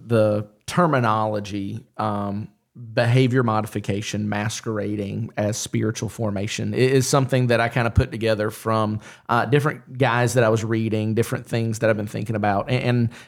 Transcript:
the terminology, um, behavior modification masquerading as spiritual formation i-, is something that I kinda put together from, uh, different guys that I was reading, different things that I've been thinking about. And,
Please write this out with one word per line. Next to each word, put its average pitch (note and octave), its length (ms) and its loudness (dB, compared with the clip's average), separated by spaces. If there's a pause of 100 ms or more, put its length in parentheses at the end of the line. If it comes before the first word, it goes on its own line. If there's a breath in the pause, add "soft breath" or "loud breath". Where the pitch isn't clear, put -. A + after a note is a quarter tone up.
the G#2+ 420 2 (200)
terminology, A2 1200 0 (120)
um, G2+ 520 -4 (440)
behavior B2 500 4
modification G#2+ 840 -2
masquerading G#2 1080 -4
as G#2+ 200 -2
spiritual A2+ 520 -4
formation G#2 640 -4
i-, - 40 -2
is C3 300 4
something B2+ 400 2
that A#2 140 4
I A#2 80 0
kinda A#2+ 220 0
put - 200 2
together A2 380 0
from, G#2+ 500 -2 (300 loud breath)
uh, A#2 160 2
different C3 520 -2
guys A#2+ 360 2
that B2+ 100 4
I A2 60 6
was A2 160 2
reading, A2 480 0
different A#2 320 -2
things A2+ 340 -2
that A2 100 2
I've A2 80 2
been G#2 100 -6
thinking A2 280 -6
about. G2+ 340 0
And, B2 400 2 (180 loud breath)